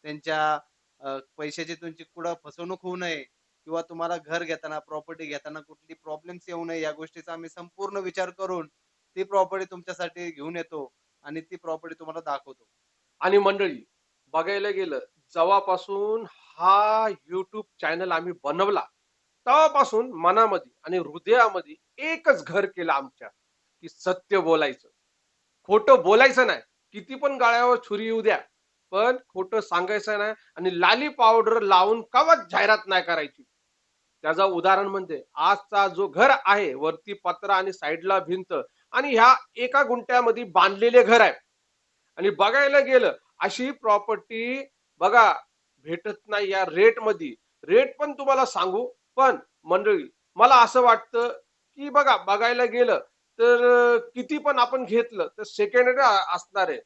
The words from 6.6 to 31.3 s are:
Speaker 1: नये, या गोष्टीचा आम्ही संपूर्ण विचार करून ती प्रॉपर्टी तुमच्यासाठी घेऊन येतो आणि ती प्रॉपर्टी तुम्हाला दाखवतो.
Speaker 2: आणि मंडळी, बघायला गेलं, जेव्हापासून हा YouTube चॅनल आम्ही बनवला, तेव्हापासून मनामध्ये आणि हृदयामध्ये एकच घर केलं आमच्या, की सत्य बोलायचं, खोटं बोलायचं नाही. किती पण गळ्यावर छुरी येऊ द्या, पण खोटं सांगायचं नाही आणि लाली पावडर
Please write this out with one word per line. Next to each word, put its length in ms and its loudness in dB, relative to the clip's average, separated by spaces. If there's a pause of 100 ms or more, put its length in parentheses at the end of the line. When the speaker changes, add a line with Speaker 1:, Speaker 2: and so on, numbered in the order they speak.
Speaker 1:
नये, 160 -8
या 120 -6
गोष्टीचा 400 -18
आम्ही 180 -16
संपूर्ण 460 -14
विचार 340 -8
करून 360 -8 (500)
ती 60 -6
प्रॉपर्टी 420 -2
तुमच्यासाठी 680 -12
घेऊन 260 -12
येतो 360 -12 (300)
आणि 180 -12
ती 160 -20
प्रॉपर्टी 380 -12
तुम्हाला 260 -14
दाखवतो. 440 -12 (560)
Speaker 2:
आणि 180 2
मंडळी, 480 0 (400)
बघायला 440 -4
गेलं, 280 -6
जेव्हापासून 1300 -2
हा 760 0 (220)
YouTube 500 -10
चॅनल 320 -4
आम्ही 200 -4 (120)
बनवला, 380 -2 (640)
तेव्हापासून 680 2
मनामध्ये 600 0 (120)
आणि 140 -4
हृदयामध्ये 760 0 (240)
एकच 460 -2
घर 200 -2
केलं 280 -6
आमच्या, 360 -8 (520)
की 80 -20
सत्य 500 -4
बोलायचं, 500 -2 (760)
खोटं 380 6
बोलायचं 440 4
नाही. 140 -4 (320)
किती 220 -16
पण 220 -4
गळ्यावर 400 2
छुरी 280 -8
येऊ 160 -4
द्या, 180 0 (520)
पण 260 0 (120)
खोटं 320 -6
सांगायचं 580 -4
नाही 160 -6 (220)
आणि 240 -4
लाली 280 2
पावडर 520 4